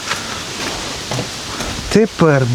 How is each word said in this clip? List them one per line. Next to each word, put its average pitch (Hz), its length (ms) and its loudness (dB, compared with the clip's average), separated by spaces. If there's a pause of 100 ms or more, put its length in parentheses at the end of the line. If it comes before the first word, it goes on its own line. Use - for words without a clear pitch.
(1900)
Тепер 160 540 6 (120)